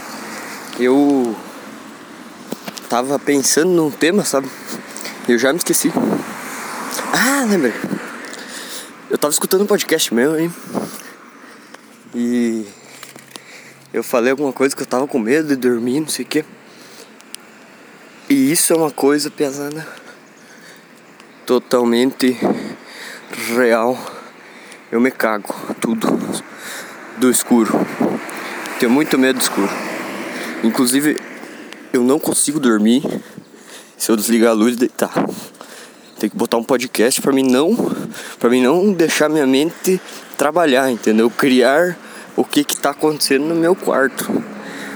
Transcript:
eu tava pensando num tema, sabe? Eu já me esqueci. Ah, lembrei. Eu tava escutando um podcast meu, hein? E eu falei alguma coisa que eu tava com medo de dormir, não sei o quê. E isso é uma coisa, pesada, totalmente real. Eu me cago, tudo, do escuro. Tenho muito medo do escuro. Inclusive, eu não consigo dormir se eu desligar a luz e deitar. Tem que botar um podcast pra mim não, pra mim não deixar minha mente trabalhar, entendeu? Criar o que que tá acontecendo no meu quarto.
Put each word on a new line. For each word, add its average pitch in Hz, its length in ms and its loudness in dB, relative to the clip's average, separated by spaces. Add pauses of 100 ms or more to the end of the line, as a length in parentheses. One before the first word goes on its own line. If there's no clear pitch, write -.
(800)
eu 131 560 4 (1500)
tava 131 320 0
pensando 143 520 2
num 160 200 4
tema, 170 320 2
sabe? 135 260 -2 (760)
Eu 120 100 6
já 131 140 4
me 165 60 2
esqueci. - 340 0 (1200)
Ah, 269 320 2
lembrei. 170 280 2 (1400)
Eu - 80 0
tava 147 160 0
escutando 190 300 2
um 202 40 -2
podcast 160 460 0
meu, 147 260 4
hein? 170 140 -2 (1600)
E 120 500 0 (1300)
eu 113 120 -2
falei 123 280 2
alguma 135 220 -2
coisa 139 220 0
que - 60 -8
eu 135 60 -8
tava 127 200 0
com 143 120 -2
medo 147 300 0
de 139 60 2
dormir, 123 440 0
não 151 80 -4
sei 135 160 -6
o - 40 -14
quê. 151 180 -2 (1800)
E 139 220 4
isso 175 200 2
é 165 60 4
uma 156 140 2
coisa, 143 380 2
pesada, 143 560 -6 (1600)
totalmente 123 920 2 (1160)
real. 120 420 4 (920)
Eu 117 100 2
me 131 100 4
cago, 107 420 -2 (280)
tudo, 113 260 -2 (1120)
do 123 120 2
escuro. 117 440 2 (1080)
Tenho 117 120 2
muito 151 260 2
medo 131 200 4
do 120 40 -2
escuro. - 300 0 (920)
Inclusive, 135 540 2 (760)
eu 123 120 2
não 135 160 4
consigo 147 400 0
dormir 117 440 4 (960)
se - 140 0
eu 117 40 4
desligar 113 360 4
a - 20 4
luz 113 220 4
e 113 40 -4
deitar. 113 320 -2 (1080)
Tem 107 80 0
que 110 80 -10
botar 117 200 0
um 117 60 -2
podcast 123 560 2
pra 139 140 0
mim 135 80 4
não, 135 340 4 (640)
pra 120 80 4
mim 127 140 4
não 180 320 4
deixar 160 340 2
minha 151 200 2
mente 165 520 2 (380)
trabalhar, 143 540 2
entendeu? 113 400 2
Criar 139 680 4 (380)
o - 80 2
que 147 200 2
que - 140 -6
tá 143 140 0
acontecendo 143 540 0
no 165 100 -2
meu 165 200 2
quarto. - 560 0 (640)